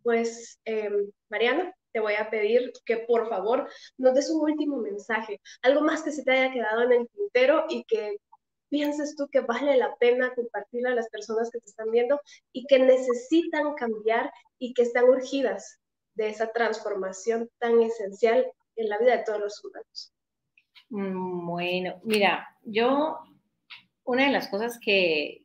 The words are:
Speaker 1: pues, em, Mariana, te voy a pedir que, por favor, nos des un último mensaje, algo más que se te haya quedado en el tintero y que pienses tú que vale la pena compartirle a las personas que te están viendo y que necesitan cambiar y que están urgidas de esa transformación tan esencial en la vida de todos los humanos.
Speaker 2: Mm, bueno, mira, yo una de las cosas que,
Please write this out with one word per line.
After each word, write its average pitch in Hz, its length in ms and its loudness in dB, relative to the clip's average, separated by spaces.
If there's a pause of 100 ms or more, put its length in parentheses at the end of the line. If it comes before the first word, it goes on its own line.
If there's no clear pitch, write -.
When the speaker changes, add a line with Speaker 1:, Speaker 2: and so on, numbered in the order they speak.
Speaker 1:
pues, 233 640 -2
em, 208 460 -4 (180)
Mariana, 254 460 0 (180)
te 226 80 -2
voy 214 140 0
a 208 160 -4
pedir 220 420 0 (140)
que, 226 100 0 (100)
por 226 220 0
favor, 226 400 -2 (300)
nos 254 160 4
des 285 160 2
un 320 100 0 (100)
último 285 280 -2
mensaje, 208 640 -6 (180)
algo 285 220 4
más 311 200 0
que 294 100 -6
se 262 120 -8
te 254 60 2
haya 262 240 2
quedado 226 300 -2
en 247 80 4 (100)
el 233 80 -10
tintero 262 580 2
y 240 160 -6
que 208 320 -2 (540)
pienses 294 460 -2
tú 277 120 -4
que 262 120 2
vale 247 360 0
la 226 200 0
pena 247 360 2
compartirle 240 580 -6
a 247 40 -2
las 226 160 -2
personas 226 400 -6
que 233 80 -10
te - 80 -16
están 220 240 -10
viendo 240 300 2 (320)
y 254 160 -10
que 262 100 6
necesitan 262 960 2
cambiar 226 560 -2 (300)
y 254 140 -8
que 240 80 4
están 240 240 2
urgidas 254 720 2 (340)
de 214 140 -2
esa 220 240 -6
transformación 214 1080 -4
tan 233 240 4
esencial 226 640 0 (300)
en 220 120 -4
la 208 100 -2
vida 240 180 4
de - 80 -2
todos 208 160 -4
los 208 240 -8
humanos. - 480 -18 (760)
Speaker 2:
Mm, 185 600 -6
bueno, 180 560 -4
mira, 202 580 0
yo 254 560 0 (840)
una 262 220 2
de 277 60 2
las 180 160 -2
cosas 233 320 -6
que, 180 640 0